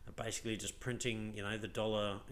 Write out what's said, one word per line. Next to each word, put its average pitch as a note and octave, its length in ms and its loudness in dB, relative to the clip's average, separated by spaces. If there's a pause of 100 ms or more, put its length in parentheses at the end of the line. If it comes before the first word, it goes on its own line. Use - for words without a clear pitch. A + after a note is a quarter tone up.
are - 180 -4
basically A2 320 0
just G2 240 -4
printing, A2+ 540 0
you G#2 80 -2
know, G#2 140 0
the G#2+ 120 -2
dollar G#2 500 4 (140)